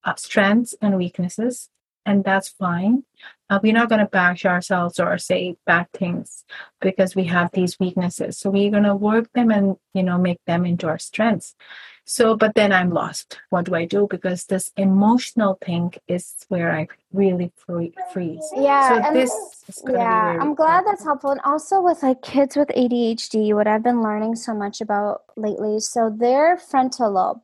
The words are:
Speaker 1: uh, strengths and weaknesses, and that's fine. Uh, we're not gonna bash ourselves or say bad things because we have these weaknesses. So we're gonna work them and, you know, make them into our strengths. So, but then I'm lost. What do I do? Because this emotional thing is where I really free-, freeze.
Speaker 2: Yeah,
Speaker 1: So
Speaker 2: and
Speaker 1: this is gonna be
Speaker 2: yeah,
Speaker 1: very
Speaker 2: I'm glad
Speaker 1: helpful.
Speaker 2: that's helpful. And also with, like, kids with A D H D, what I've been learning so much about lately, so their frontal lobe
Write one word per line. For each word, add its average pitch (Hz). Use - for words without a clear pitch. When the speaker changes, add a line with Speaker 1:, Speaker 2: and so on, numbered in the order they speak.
Speaker 1:
uh, 175
strengths 214
and 202
weaknesses, 185
and 196
that's 190
fine. 190
Uh, 196
we're 214
not 233
gonna 214
bash 180
ourselves 175
or 180
say 180
bad 175
things -
because 190
we 190
have 175
these 180
weaknesses. 180
So 196
we're 202
gonna 208
work 214
them 240
and, 196
you 185
know, 180
make 180
them 175
into 175
our 160
strengths. -
So, 220
but 214
then 208
I'm 180
lost. -
What 175
do 180
I 170
do? 202
Because 180
this -
emotional 196
thing 175
is -
where 170
I 160
really 180
free-, 170
freeze. 165
Speaker 2:
Yeah, 277
Speaker 1:
So 220
Speaker 2:
and 247
Speaker 1:
this 254
is -
gonna 254
be 233
Speaker 2:
yeah, 220
Speaker 1:
very -
Speaker 2:
I'm 294
glad 320
Speaker 1:
helpful. 370
Speaker 2:
that's 330
helpful. 285
And 277
also 311
with, 339
like, 254
kids 277
with 285
A 247
D 240
H 226
D, 214
what 208
I've 214
been 240
learning 220
so 233
much 208
about 208
lately, 214
so 226
their 262
frontal 254
lobe 190